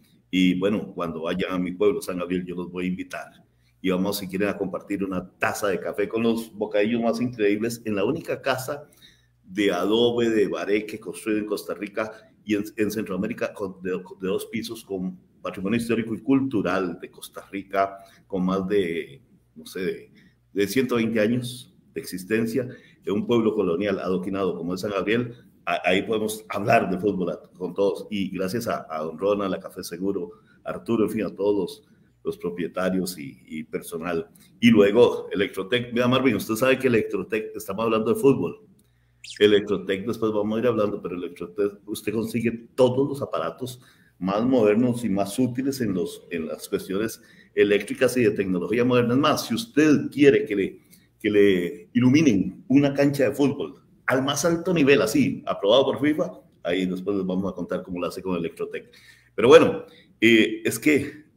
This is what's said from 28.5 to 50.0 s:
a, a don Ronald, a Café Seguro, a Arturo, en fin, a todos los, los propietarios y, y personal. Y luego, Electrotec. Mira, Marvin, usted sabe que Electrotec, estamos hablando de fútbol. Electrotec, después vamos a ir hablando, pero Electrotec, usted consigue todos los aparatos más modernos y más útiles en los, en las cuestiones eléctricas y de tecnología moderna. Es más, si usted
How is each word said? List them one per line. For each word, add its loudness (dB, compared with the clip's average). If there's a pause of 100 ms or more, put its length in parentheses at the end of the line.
a, -4
a -6
don -8
Ronald, 0
a -6
Café -14
Seguro, -6 (320)
a -8
Arturo, -2
en 0
fin, -4
a -6
todos 0
los, -6 (360)
los -6
propietarios -4
y, -16
y -10
personal. -6 (320)
Y 8
luego, 6
Electrotec. -2
Mira, 2
Marvin, 4
usted -4
sabe 2
que 2
Electrotec, 0
estamos -6
hablando 0
de 0
fútbol. 2 (760)
Electrotec, 2
después -2
vamos -2
a -2
ir 2
hablando, 0
pero -8
Electrotec, -6
usted -6
consigue -2 (240)
todos 4
los -8
aparatos -8 (380)
más 0
modernos 4
y -4
más -2
útiles -2
en -2
los, -6
en -6
las -10
cuestiones -4 (340)
eléctricas 2
y 4
de 6
tecnología 0
moderna. 2
Es 4
más, 2
si -2
usted 2